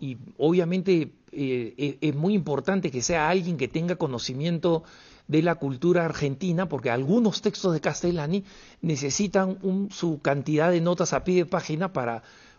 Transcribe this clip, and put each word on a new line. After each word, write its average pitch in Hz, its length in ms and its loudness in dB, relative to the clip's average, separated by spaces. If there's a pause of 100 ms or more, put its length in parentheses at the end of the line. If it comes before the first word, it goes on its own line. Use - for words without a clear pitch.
Y 131 160 -8 (200)
obviamente, 170 760 2 (180)
eh, 127 460 -4
e-, 143 240 -4
es 151 120 0
muy 160 200 0
importante 165 580 0
que 127 100 -4
sea 156 280 0
alguien 175 260 0
que 127 140 -2
tenga 175 260 -2
conocimiento 160 880 -2 (460)
de 151 120 4
la 165 140 2
cultura 165 480 2
argentina, 160 640 -2
porque 127 220 -2
algunos 160 520 2
textos 202 320 0
de 156 60 0
Castellani 175 640 -2 (380)
necesitan 185 800 0
un, 196 300 -2
su 156 300 -2
cantidad 151 480 2
de 175 120 4
notas 170 320 0
a 135 100 0
pie 180 140 2
de 175 80 4
página 180 480 -2
para, 117 300 -4 (360)